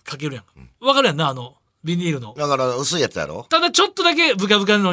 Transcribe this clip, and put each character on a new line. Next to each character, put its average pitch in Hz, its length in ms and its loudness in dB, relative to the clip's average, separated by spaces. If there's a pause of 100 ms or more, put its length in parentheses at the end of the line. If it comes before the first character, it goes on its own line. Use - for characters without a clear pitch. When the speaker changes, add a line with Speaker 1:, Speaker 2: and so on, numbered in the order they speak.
Speaker 1:
か - 120 -12
け 147 120 -6
る 135 80 -8
や 107 60 -14
ん。 - 20 -20 (120)
Speaker 2:
う 67 40 -20
ん。 64 100 -20 (160)
Speaker 1:
わ 269 80 4
か 269 80 4
る 240 60 4
や 151 60 0
ん - 20 -6
な、 151 120 0
あ 135 60 -4
の、 127 220 -14 (260)
ビ 170 140 -4
ニ 175 80 -4
ー 165 80 0
ル 135 80 -4
の。 110 160 -14
Speaker 2:
だ 147 100 -4
か 143 120 2
ら 127 180 0
薄 147 220 -2
い - 20 0
や 131 80 2
つ - 100 -8
や 78 80 -4
ろ？ 85 220 -10
Speaker 1:
た 320 100 2
だ 339 120 0
ち 320 100 2
ょ 392 80 2
っ 370 60 -10
と 392 80 -4
だ 339 120 4
け 311 200 2
ブ 190 140 -2
カ 208 100 4
ブ 202 80 0
カ 208 100 4
の 196 160 2